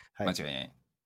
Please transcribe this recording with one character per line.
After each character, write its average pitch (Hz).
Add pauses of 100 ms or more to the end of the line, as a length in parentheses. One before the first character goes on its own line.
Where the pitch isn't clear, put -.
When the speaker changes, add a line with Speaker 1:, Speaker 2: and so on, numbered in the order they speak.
(160)
Speaker 1:
は 104
い。 -
Speaker 2:
間 92
違 73
い 67
な 65
い。 - (320)